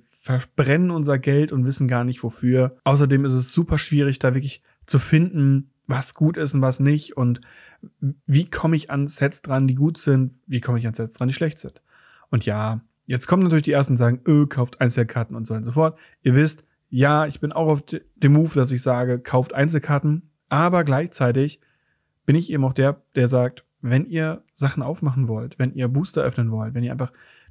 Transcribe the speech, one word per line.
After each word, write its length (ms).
verbrennen 680
unser 260
Geld 340
und 140
wissen 220
gar 160
nicht 180
wofür. 640
Außerdem 420
ist 80
es 200
super 260
schwierig, 400
da 160
wirklich 260
zu 140
finden, 720
was 260
gut 240
ist 160
und 80
was 180
nicht 380
und 240
wie 180
komme 300
ich 160
an 160
Sets 340
dran, 260
die 60
gut 240
sind, 380
wie 160
komme 160
ich 80
an 80
Sets 200
dran, 140
die 60
schlecht 240
sind. 240
Und 160
ja, 360
jetzt 180
kommen 160
natürlich 220
die 80
ersten 220
und 40
sagen, 300
äh, 180
kauft 340
Einzelkarten 560
und 120
so 80
und 80
so 80
fort. 260
Ihr 140
wisst, 320
ja, 360
ich 140
bin 120
auch 180
auf 140
de-, 200
dem 180
Move, 200
dass 180
ich 120
sage, 340
kauft 360
Einzelkarten, 760
aber 340
gleichzeitig 800
bin 80
ich 160
eben 120
auch 100
der, 280
der 120
sagt, 380
wenn 240
ihr 380
Sachen 300
aufmachen 440
wollt, 300
wenn 160
ihr 140
Booster 340
öffnen 300
wollt, 240
wenn 80
ihr 80
einfach 200